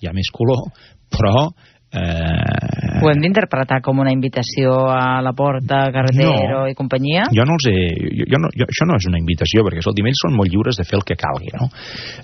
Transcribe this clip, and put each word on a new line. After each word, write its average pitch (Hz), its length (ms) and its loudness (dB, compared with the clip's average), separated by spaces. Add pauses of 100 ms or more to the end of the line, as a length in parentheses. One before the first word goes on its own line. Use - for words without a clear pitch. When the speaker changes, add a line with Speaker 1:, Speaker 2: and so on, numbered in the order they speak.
Speaker 1:
hi - 60 -8
ha 85 60 -10
més 95 180 -4
color, 120 360 0 (420)
però, 107 380 2 (460)
eh, 82 1040 -2
Speaker 2:
Ho 156 120 4
hem 147 100 2
d'interpretar 151 600 0
com 135 180 0
una 135 120 2
invitació 131 760 0
a 127 320 0
Laporta, 131 640 0 (100)
Carretero 135 680 2
Speaker 1:
No. 135 40 -2
Speaker 2:
i 135 60 -4
companyia? 139 580 0
Speaker 1:
Jo 117 140 4
no 160 80 2
els 147 160 0
he, 98 60 4 (340)
jo, - 180 -4
jo 135 140 2
no, 160 160 0
jo, 123 80 2
això - 240 0
no 170 80 2
és 92 80 -2
una 87 140 0
invitació, 85 440 2
perquè, 85 160 -2
escolti'm, 98 280 0
ells 135 180 0
són 160 100 2
molt 98 160 2
lliures 110 240 0
de 90 80 -2
fer 98 140 -2
el 98 80 0
que - 100 -2
calgui, 73 380 -4
no? 127 160 -2 (540)